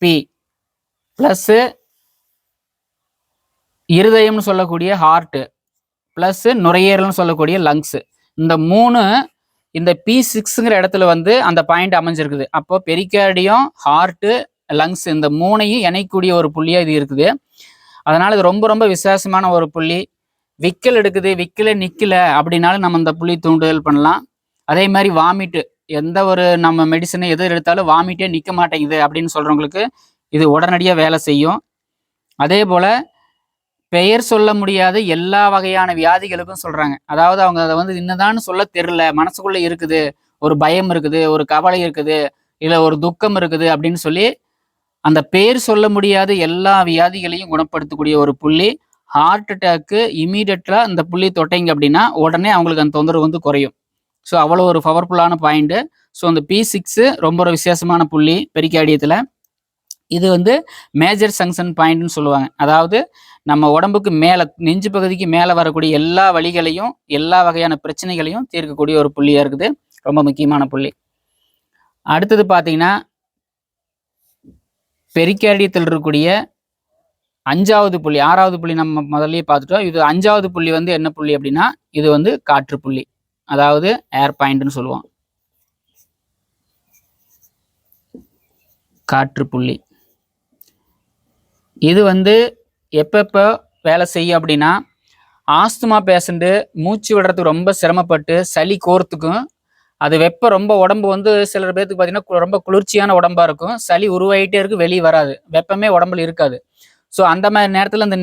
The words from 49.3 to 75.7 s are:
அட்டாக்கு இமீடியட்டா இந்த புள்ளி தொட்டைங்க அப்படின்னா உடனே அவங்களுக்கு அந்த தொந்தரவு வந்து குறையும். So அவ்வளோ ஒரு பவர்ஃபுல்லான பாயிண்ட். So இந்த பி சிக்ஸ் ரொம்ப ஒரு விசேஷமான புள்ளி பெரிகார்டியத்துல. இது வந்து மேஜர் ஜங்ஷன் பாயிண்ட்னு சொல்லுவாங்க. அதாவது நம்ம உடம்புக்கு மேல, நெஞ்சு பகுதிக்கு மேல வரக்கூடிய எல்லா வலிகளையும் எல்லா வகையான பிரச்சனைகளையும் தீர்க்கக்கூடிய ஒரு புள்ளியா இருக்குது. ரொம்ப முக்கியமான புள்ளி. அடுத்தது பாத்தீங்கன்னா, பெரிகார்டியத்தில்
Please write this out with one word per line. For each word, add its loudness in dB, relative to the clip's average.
அட்டாக்கு -2
இமீடியட்டா -2
இந்த -2
புள்ளி -2
தொட்டைங்க 0
அப்படின்னா 2
உடனே 0
அவங்களுக்கு 2
அந்த 0
தொந்தரவு 2
வந்து -4
குறையும். -2
So -4
அவ்வளோ 2
ஒரு 0
பவர்ஃபுல்லான 0
பாயிண்ட். 2
So -6
இந்த 0
பி 2
சிக்ஸ் -2
ரொம்ப 0
ஒரு 2
விசேஷமான 0
புள்ளி 2
பெரிகார்டியத்துல. 2
இது 0
வந்து 2
மேஜர் 0
ஜங்ஷன் -4
பாயிண்ட்னு 0
சொல்லுவாங்க. 0
அதாவது 2
நம்ம 2
உடம்புக்கு 0
மேல, 4
நெஞ்சு -2
பகுதிக்கு -2
மேல 2
வரக்கூடிய 0
எல்லா 2
வலிகளையும் -4
எல்லா 0
வகையான 0
பிரச்சனைகளையும் -8
தீர்க்கக்கூடிய -2
ஒரு -2
புள்ளியா 4
இருக்குது. -4
ரொம்ப 0
முக்கியமான 0
புள்ளி. -6
அடுத்தது 2
பாத்தீங்கன்னா, 0
பெரிகார்டியத்தில் 0